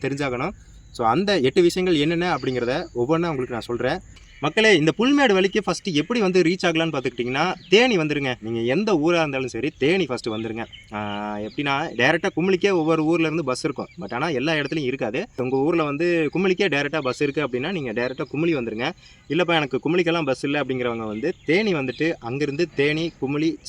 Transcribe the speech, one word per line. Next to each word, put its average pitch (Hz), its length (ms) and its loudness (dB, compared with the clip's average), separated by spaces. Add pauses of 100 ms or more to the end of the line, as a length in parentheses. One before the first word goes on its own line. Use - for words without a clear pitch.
தெரிஞ்சாகணும். 139 500 -4 (400)
So 120 80 -2 (100)
அந்த 196 160 2 (180)
எட்டு - 200 2
விஷயங்கள் 180 360 2
என்னென்ன 170 320 0
அப்படிங்கிறத 127 380 -2 (260)
ஒவ்வொன்றா 160 320 2
உங்களுக்கு 127 260 -4
நான் 104 140 -8
சொல்றேன். 120 280 0 (440)
மக்களே, 220 260 4 (100)
இந்த 156 180 4
புல்மேடு 262 380 4
வழிக்கு 196 300 2
ஃபஸ்ட்டு 190 340 -2
எப்படி 240 240 0
வந்து 185 220 2
ரீச் 180 220 0
ஆகலான்னு 165 260 0
பார்த்துக்கிட்டிங்கன்னா, 131 500 -2 (280)
தேனி 233 280 8
வந்துருங்க. 147 320 0 (140)
நீங்க 117 140 -2 (140)
எந்த 113 160 0 (140)
ஊரா 170 180 4
இருந்தாலும் 135 300 -4
சரி, 113 160 -2 (140)
தேனி 175 280 4
ஃபஸ்ட்டு 120 240 -4
வந்துருங்க. 113 300 -6 (280)
ஆ, 107 60 -6 (480)
எப்படின்னா, 143 280 -4 (260)
டைரக்டா 160 360 2
குமுளிக்கே 190 340 2 (100)
ஒவ்வொரு 160 300 2
ஊர்ல 165 180 2
இருந்து 156 220 -2
பஸ் 127 160 -4
இருக்கும். 135 220 -6 (100)
But 117 160 -10
ஆனா 139 140 -2 (120)
எல்லா 156 200 0
இடத்துலையும் 147 300 -4
இருக்காது. 131 300 -4 (240)
உங்க 131 120 -2 (120)
ஊர்ல 170 220 2
வந்து 151 180 -2 (260)
குமுளிக்கே 190 400 2
டைரக்டா 143 320 0
பஸ் 127 200 -2
இருக்கு 143 200 -2
அப்படின்னா, 127 320 -4
நீங்க 131 140 -4
டைரக்டா 123 400 -4
குமுளி 160 260 0
வந்துருங்க. 117 300 -4 (400)
"இல்லப்பா, 165 320 0
எனக்கு 135 240 -2
குமுளிக்கெல்லாம் 165 460 0
பஸ் 127 180 -4
இல்ல" 147 160 -2
அப்படிங்கிறவங்க 123 420 -4
வந்து 110 240 -4 (200)
தேனி 196 240 2
வந்துட்டு, 139 340 -2 (220)
அங்கிருந்து 143 360 -2 (140)
தேனி, 151 260 0 (160)
குமுளி, 147 280 0 (180)